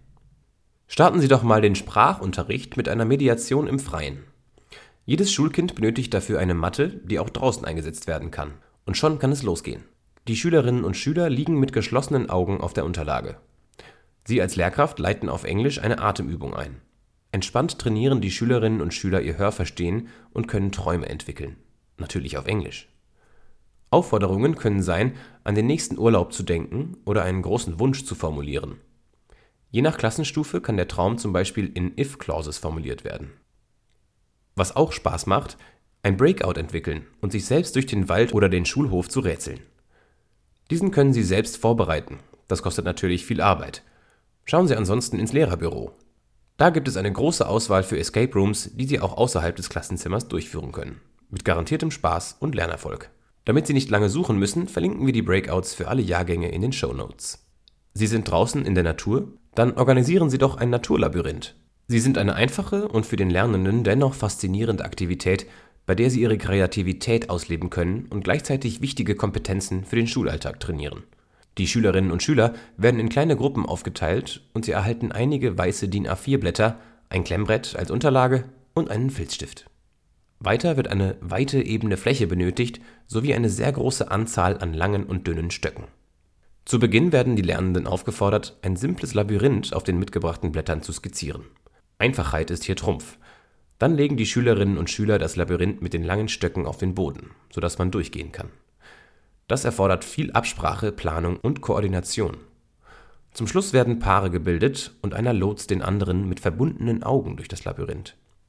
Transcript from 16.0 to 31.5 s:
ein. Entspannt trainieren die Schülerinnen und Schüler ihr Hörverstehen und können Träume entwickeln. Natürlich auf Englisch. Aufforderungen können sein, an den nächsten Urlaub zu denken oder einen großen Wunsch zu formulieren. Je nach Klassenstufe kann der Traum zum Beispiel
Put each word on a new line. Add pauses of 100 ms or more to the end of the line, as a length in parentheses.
ein. (520)
Entspannt
trainieren
die
Schülerinnen
und
Schüler
ihr
Hörverstehen (260)
und
können
Träume
entwickeln. (400)
Natürlich
auf
Englisch. (1040)
Aufforderungen
können
sein, (280)
an
den
nächsten
Urlaub
zu
denken
oder
einen
großen
Wunsch
zu
formulieren. (920)
Je
nach
Klassenstufe
kann
der
Traum
zum
Beispiel